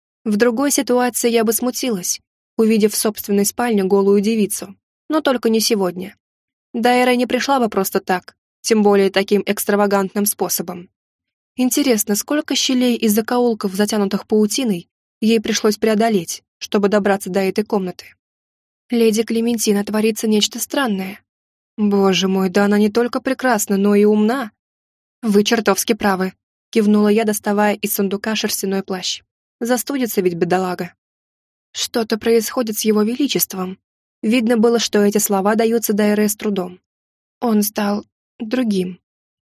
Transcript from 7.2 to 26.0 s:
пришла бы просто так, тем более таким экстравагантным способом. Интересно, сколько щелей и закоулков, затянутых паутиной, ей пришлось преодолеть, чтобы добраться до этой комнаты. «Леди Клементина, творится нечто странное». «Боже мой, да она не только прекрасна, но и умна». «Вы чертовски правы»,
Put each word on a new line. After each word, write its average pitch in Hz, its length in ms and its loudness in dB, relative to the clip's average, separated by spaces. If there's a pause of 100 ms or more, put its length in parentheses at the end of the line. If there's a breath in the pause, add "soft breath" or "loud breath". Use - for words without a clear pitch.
пришла 254 340 0
бы 226 100 0
просто 196 300 -2
так, - 360 -6 (260)
тем 220 220 2
более 196 260 4
таким 196 360 0
экстравагантным 202 800 0
способом. 180 640 -6 (680)
Интересно, 247 600 0
сколько 294 400 -4
щелей 254 400 0
и 226 120 0
закоулков, 220 680 0
затянутых 208 500 -2
паутиной, 214 640 0 (320)
ей 226 180 4
пришлось 214 380 0
преодолеть, 214 680 0 (140)
чтобы 202 320 0
добраться 196 400 0
до 196 120 -2
этой 196 220 -2
комнаты. 190 520 -6 (720)
«Леди 226 340 2
Клементина, 220 640 0
творится 220 420 -2
нечто 214 320 0
странное». 202 600 -4 (580)
«Боже 196 500 2
мой, 190 220 0
да 202 160 2
она 208 140 2
не 214 100 4
только 240 320 -2
прекрасна, 247 560 -2
но 202 160 2
и 202 100 4
умна». 214 480 2 (680)
«Вы 208 220 2
чертовски 220 500 0
правы», 190 400 -2 (380)